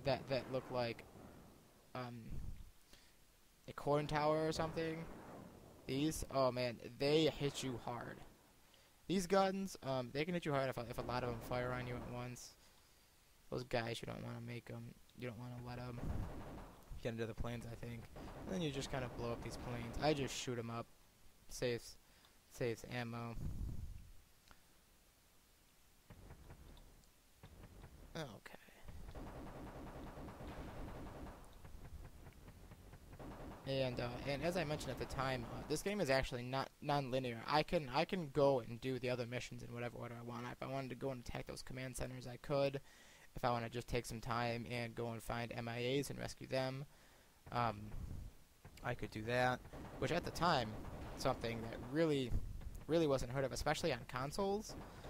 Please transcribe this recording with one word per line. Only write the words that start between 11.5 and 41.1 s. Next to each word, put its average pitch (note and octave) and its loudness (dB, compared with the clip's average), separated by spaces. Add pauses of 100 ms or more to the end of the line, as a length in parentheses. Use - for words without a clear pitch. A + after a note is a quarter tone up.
on B2 -2
you B2 -4
at A#2+ -6
once. B2 -8 (960)
Those B2+ -2
guys, A#2 0
you - -6
don't A#2 -6
wanna A#2 -6
make A#2 -8
'em, A#2 -10 (240)
you B2 -6
don't A#2 -6
wanna B2 -8
let B2 -6
'em B2 -6 (1040)
get B2+ 2
into A2+ 0
the A2 -4
planes, A#2+ 0
I A#2 -6
think. A#2 -6 (400)
And - -2
then F#3 2
you D3+ 2
just C3+ -2
kinda B2+ 0 (100)
blow A#2+ 0
up A2+ -2
these A2+ -4
planes. A#2 -4
I D#3 6
just C3+ 0
shoot A#2+ -2
'em A2+ -4
up. A#2 -4 (640)
Saves, - -2 (560)
saves A#2 0
ammo. A#2 -2 (4000)
Okay. C#3+ -6 (4000)
And, C3 2
uh, B2 0 (200)
and C#3 0
as F3 2
I F3 4
mentioned D3 0
at - -4
the - -2
time, B2+ 2
uh, A#2+ -4
this D3+ 2
game G3+ 2
is D#3 6
actually C3 4
not C3 0 (100)
non-linear. C3 2
I D3+ 6
can, D#3 2
I D3+ 6
can E3+ 0
go C#3 8
and A2+ -6
do C3 0
the B2 2
other B2 2
missions A#2+ -4
in A#2+ -8
whatever A#2+ -4
order A#2+ -6
I A#2+ -10
want. A#2+ -4
If B2+ -8
I C3 -2
wanted C3 -2
to B2+ -4
go C3+ -2